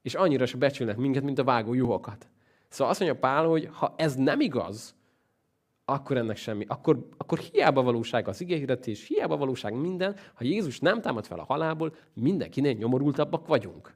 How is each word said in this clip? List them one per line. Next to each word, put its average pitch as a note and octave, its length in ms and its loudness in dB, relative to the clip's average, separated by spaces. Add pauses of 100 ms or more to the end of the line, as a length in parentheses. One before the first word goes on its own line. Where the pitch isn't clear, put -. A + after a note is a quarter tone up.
És C3 120 -8
annyira D3 320 4
se B2 120 -6
becsülnek B2 400 0
minket, C3+ 260 0
mint C#3 160 -2
a C3 40 2
vágó A#2+ 300 2
juhokat. A#2 560 -2 (380)
Szóval C3 240 0
azt F#3 80 2
mondja D3 200 2
Pál, C#3+ 260 4
hogy D#3+ 260 2
ha - 260 -2
ez D#3 180 0
nem C#3 240 2
igaz, A2+ 560 -4 (920)
akkor C#3 320 -2
ennek A2 200 -2
semmi. G#2+ 300 -6
Akkor, - 400 0 (100)
akkor - 220 -4
hiába C3+ 420 2
valóság A#2 460 0
az F#2+ 140 -6
igehirdetés, C3 680 -4
hiába E4 300 0
valóság B2+ 360 -2
minden, F#3 420 -4 (180)
ha - 100 -10
Jézus D#3 360 -2
nem G#3 220 2
támad A#2+ 240 -4
fel E2+ 140 -10
a - 40 -10
halálból, D#3 520 -2 (180)
mindenkinél C3 600 0
nyomorultabbak C#3+ 760 0
vagyunk. G2 480 -2